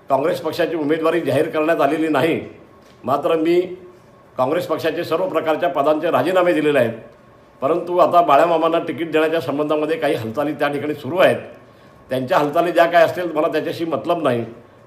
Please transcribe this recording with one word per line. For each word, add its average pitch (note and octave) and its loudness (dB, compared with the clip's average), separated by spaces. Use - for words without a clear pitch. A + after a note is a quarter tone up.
काँग्रेस D#3 0
पक्षाची D#3+ -4
उमेदवारी D#3+ 0
जाहीर C#3 0
करण्यात D#3 0
आलेली D#3 2
नाही. C#3+ 0
मात्र, D#3+ 0
मी E3+ 2
काँग्रेस C#3+ 0
पक्षाचे D#3+ -4
सर्व E3+ -2
प्रकारच्या D#3 -2
पदांचे D#3 0
राजीनामे F3 2
दिलेले D3 2
आहेत. A#2 2
परंतु E3+ -2
आता E3+ 6
बाळामामांना E3 4
तिकीट E3 -6
देण्याच्या D#3+ 0
संबंधामध्ये D3+ -2
काही D#3 0
हालचाली C#3+ -4
त्या C3+ -2
ठिकाणी C#3+ -4
सुरू D3 -8
आहेत. B2+ 4
त्यांच्या C3 0
हालचाली E3 0
ज्या E3+ 6
काय E3+ 4
असतील, E3+ -2
मला D3+ 0
त्याच्याशी D3+ -4
मतलब D#3+ -2
नाही, A#2+ 0